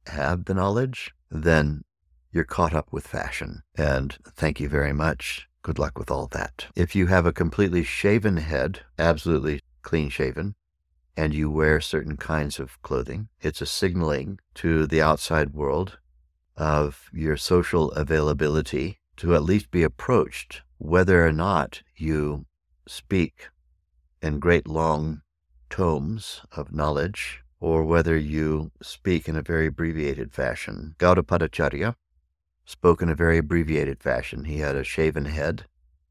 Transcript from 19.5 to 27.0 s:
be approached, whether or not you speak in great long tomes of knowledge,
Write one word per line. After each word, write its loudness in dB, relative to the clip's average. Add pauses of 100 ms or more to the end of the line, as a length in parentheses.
be 2
approached, 0 (160)
whether 6
or 4
not 0 (120)
you -4 (400)
speak -4 (720)
in -2
great 4
long 0 (480)
tomes -2 (120)
of -10
knowledge, -2 (180)